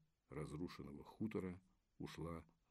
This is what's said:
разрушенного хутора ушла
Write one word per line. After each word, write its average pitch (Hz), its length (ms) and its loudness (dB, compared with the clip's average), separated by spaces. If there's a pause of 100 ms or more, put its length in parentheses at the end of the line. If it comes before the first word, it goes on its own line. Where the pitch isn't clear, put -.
(300)
разрушенного 73 720 0
хутора 92 560 2 (380)
ушла 82 440 -2 (280)